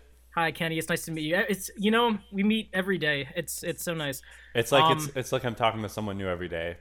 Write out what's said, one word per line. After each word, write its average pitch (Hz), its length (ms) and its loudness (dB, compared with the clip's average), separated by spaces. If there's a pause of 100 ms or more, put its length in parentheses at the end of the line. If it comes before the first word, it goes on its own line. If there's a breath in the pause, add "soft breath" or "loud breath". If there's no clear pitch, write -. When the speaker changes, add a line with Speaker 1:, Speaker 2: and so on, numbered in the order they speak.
(340)
Speaker 1:
Hi, 165 180 0
Kenny. 160 240 -4
It's 160 140 -4
nice 165 160 -2
to 165 40 -8
meet 160 120 -6
you. 160 140 0 (120)
It's, 190 300 -2
you 208 120 2
know, 226 280 4 (120)
we 196 120 0
meet 214 320 2
every 185 240 0
day. 147 360 0
It's, - 280 -6
it's - 200 -6
so 170 120 -4
nice. 143 260 -4 (340 loud breath)
Speaker 2:
It's 117 160 0
like, 156 260 8
it's, 151 100 -4
Speaker 1:
Um, 139 100 -10
Speaker 2:
it's 127 160 -4
like 127 140 0
I'm 117 80 -2
talking 110 260 2
to 107 80 -4
someone 101 300 -4
new 95 100 -2
every 87 200 -2
day, 85 320 -6